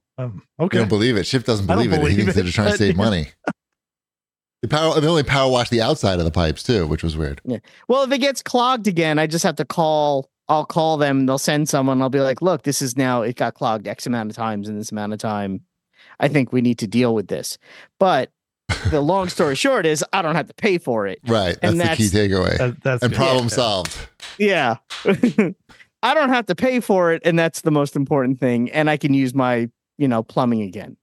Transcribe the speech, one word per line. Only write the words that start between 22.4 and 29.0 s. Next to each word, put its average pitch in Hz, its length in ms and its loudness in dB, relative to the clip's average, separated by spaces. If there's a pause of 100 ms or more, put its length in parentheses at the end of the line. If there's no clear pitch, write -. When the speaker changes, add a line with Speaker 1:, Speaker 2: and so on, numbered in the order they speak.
Speaker 1:
That, 123 240 -2
that's 127 200 -2
Speaker 2:
And 120 100 0
Speaker 1:
good. 107 40 -4
Speaker 2:
problem 131 280 2
Speaker 1:
Yeah. 117 40 -2
Speaker 2:
solved. 104 500 -2 (400)
Speaker 3:
Yeah. 175 380 2 (280)
<laughs> 190 500 0 (480)
I 247 120 2
don't 302 160 2
have 240 160 0
to 180 80 -2
pay 254 260 0
for 180 340 2
it. - 100 -4
And 165 140 4
that's 165 240 -2
the 160 80 0
most 143 260 0
important 135 440 0
thing. 120 320 0
And 156 180 2
I 151 80 2
can 143 160 0